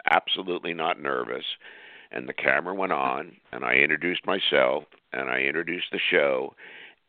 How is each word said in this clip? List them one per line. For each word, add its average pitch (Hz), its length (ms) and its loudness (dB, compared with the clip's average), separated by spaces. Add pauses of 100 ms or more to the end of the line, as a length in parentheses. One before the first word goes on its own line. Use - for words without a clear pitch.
(100)
absolutely 87 640 0
not 82 260 -2
nervous." 64 460 -4 (680)
And 62 160 -8
the 67 60 -8
camera 71 420 2
went 95 180 0
on, 67 440 -2 (160)
and 64 140 -6
I 62 80 4
introduced 78 500 2
myself, 73 600 2 (280)
and 65 160 -4
I 64 120 0
introduced 82 520 -2
the 98 60 -4
show, 69 560 2 (540)